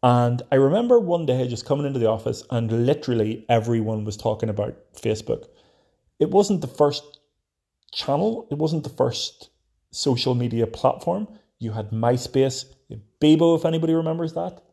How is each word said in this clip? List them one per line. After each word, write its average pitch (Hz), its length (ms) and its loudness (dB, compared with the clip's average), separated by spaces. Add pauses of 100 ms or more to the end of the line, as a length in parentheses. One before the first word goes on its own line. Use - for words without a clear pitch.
And 123 480 4
I 139 60 2
remember 220 420 4
one 170 280 0
day 127 200 0
just 120 200 -8
coming 147 200 -2
into 139 120 -4
the 113 100 2
office 113 420 -2
and 117 360 0
literally 117 640 -2
everyone 113 560 0
was 104 120 -8
talking 110 320 -4
about 104 280 -4 (180)
Facebook. 113 520 -4 (720)
It 151 120 0
wasn't 196 320 2
the 127 60 -8
first - 520 -2 (720)
channel. 190 580 -4
It 143 60 -4
wasn't 156 280 -2
the 127 60 -8
first - 600 -4 (400)
social 127 440 -2
media 117 320 0
platform. 175 640 -2 (300)
You 113 140 -6
had 104 180 -8
MySpace, 123 760 0 (240)
you - 80 -14
had 107 60 -16 (180)
Bebo, 160 380 6
if 170 80 -2
anybody 160 260 0
remembers 165 400 -2
that. 175 300 -8 (100)